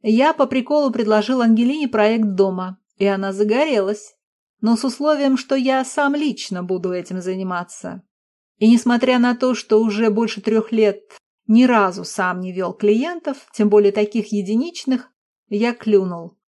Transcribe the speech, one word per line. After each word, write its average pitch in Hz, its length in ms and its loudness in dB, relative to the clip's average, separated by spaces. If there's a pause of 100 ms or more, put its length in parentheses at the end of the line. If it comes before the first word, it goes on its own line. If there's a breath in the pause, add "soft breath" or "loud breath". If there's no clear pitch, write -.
Я 247 320 2
по 277 120 2
приколу 277 440 0
предложил 214 520 0
Ангелине 240 480 2
проект 220 380 0
дома, 185 520 -2 (160)
и 196 100 -2
она 196 280 -2
загорелась, 214 800 -2 (460)
но 226 160 2
с 277 80 -4
условием, 277 500 0
что 262 200 -4
я 262 280 0
сам 285 320 -2
лично 233 480 -6
буду 180 300 -4
этим 180 260 -8
заниматься. 185 840 -8 (540)
И 220 140 6
несмотря 240 480 2
на 240 160 2
то, 254 180 0
что 214 280 2
уже 220 280 0
больше 214 300 -2
трех 220 320 -2
лет 214 300 2 (460)
ни 233 180 6
разу 196 400 0
сам 180 340 -4
не 185 140 -10
вел 180 180 -6
клиентов, 269 840 -2
тем 214 140 0
более 208 240 4
таких 208 400 -4
единичных, 240 800 -4 (380)
я 226 240 -2
клюнул. 185 640 -2 (100)